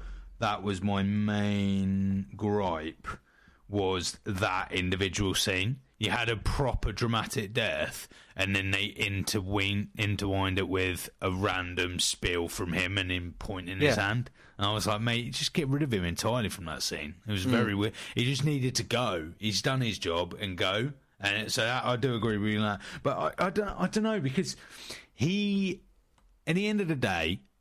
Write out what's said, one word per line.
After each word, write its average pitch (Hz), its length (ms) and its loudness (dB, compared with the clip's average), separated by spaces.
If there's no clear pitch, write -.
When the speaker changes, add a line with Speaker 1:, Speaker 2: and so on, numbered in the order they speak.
Speaker 1:
that 104 240 -2
was 98 220 -2
my 101 180 2
main 98 1300 2
gripe, 98 720 -2
was 95 580 0
that 95 460 0
individual 92 600 0
scene. 98 440 2
You 101 80 0
had 117 160 0
a 113 80 2
proper 120 560 0
dramatic 113 600 0
death, 82 560 -2
and 95 180 0
then 98 180 2
they 98 260 0
interween-, 101 880 0
intertwined 98 600 2
it 95 80 0
with 92 420 0
a 95 100 0
random 90 680 -2
spiel 87 500 0
from 87 240 -4
him 92 240 0
and 90 120 0
him 87 300 -2
pointing 95 400 -6
his 139 160 4
Speaker 2:
Yeah. 101 120 0
Speaker 1:
hand. 120 220 0
And 101 100 0
I 107 60 2
was 104 120 -2
like, 104 140 0
"Mate, 117 320 0
just - 220 -4
get 143 160 0
rid 143 120 2
of 135 120 0
him 92 100 2
entirely 107 460 0
from 90 160 -8
that 76 180 -6
scene." 76 320 -6
It 107 60 -4
was 95 140 0
Speaker 2:
Mm. 127 60 2
Speaker 1:
very 117 220 4
weird. 104 200 2
He 120 100 2
just 135 180 0
needed 135 320 2
to 117 80 0
go. 95 560 0
He's 101 220 0
done 135 180 2
his 110 180 0
job 87 420 0
and 95 180 -4
go. 107 340 2
And 101 220 0
it, 110 100 -4
so 123 80 0
that, 123 240 0
I 123 100 2
do 120 200 2
agree 110 220 2
with 107 140 2
you 107 80 2
on 107 60 2
that. 101 160 0
But 131 160 0
I, 175 60 2
I 196 40 0
don't, 202 200 -2
I 180 180 -2
don't 214 160 0
know, 220 160 2
because 135 380 -2
he, 196 680 0
at 160 100 2
the 202 120 2
end 214 140 2
of 170 80 0
the 156 80 2
day, 92 420 0